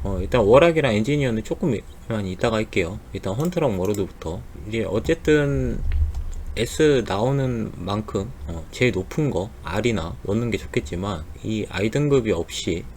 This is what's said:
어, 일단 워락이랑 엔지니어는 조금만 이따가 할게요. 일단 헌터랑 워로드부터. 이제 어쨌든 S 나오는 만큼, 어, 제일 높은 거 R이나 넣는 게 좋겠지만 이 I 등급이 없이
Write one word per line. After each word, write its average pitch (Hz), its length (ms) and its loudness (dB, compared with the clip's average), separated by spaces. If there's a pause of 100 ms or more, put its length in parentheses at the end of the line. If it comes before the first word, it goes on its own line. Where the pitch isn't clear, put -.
어, 98 180 -2
일단 113 200 2
워락이랑 143 520 8
엔지니어는 113 500 2
조금만 143 380 0 (440)
이따가 110 320 0
할게요. 107 420 0 (120)
일단 98 220 -4
헌터랑 147 460 0
워로드부터. 95 640 -2 (260)
이제 110 200 -2
어쨌든 139 920 2 (760)
S 131 500 4
나오는 120 680 0
만큼, 98 560 -2 (160)
어, 82 240 -8
제일 123 220 2
높은 127 360 0
거 98 200 -2 (140)
R이나 101 600 0
넣는 113 280 0
게 98 60 -2
좋겠지만 90 680 -4 (180)
이 107 260 -2
I 98 200 -2
등급이 139 420 2
없이 85 540 -2 (120)